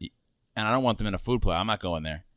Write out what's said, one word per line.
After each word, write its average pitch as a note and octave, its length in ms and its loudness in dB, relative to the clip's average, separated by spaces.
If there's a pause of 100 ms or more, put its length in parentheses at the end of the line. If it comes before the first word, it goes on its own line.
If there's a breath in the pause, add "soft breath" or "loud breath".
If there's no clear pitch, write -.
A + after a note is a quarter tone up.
and - 680 -8
I A2 40 2
don't C3 100 4
want A#2+ 160 2
them G#2 80 -4
in G#2 80 0
a F#2+ 60 -4
food A#2+ 240 0
plot. E2+ 140 4
I'm F#2+ 100 0
not G#2+ 120 0
going E2+ 220 -2
there. D#2 240 -8 (120)